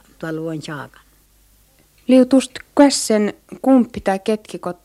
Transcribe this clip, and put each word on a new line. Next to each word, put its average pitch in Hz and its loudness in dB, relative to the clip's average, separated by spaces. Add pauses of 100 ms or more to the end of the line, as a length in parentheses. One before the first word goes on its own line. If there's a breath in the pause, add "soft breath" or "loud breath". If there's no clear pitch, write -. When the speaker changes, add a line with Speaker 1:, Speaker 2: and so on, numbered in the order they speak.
(200)
Speaker 1:
tuolla 160 -8
voin 160 -10
tjaakan. 139 -14 (1080)
Speaker 2:
Liu 254 6
tust 254 0 (240)
kuessen 226 2 (280)
kumppi 262 2
tai 196 -4
ketki, 214 -8
kun 180 -10 (120)